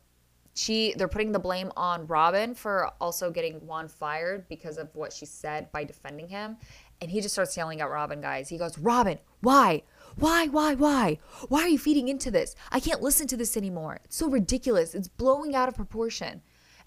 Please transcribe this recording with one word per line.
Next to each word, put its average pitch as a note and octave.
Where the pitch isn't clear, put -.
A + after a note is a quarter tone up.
she, A3
they're F#3
putting G#3+
the G3+
blame F#3
on E3+
Robin F3
for G3
also F3
getting D#3+
Juan D#3+
fired E3
because D#3+
of D#3
what D#3
she -
said D3+
by D3+
defending D3
him. G#3+
And E3+
he G#3
just G#3
starts F#3
yelling D#3+
at C#3+
Robin, D3
guys. C#3
He E3+
goes, E3
"Robin, A3
why? A3+
Why, E4
why, D4+
why? B3+
Why D4
are F4
you C#4+
feeding C#4+
into C4
this? -
I C4
can't -
listen C#4
to -
this A3+
anymore. F3+
It's -
so D#4+
ridiculous. B3+
It's G#3
blowing C#4
out B3+
of B3+
proportion." G#3+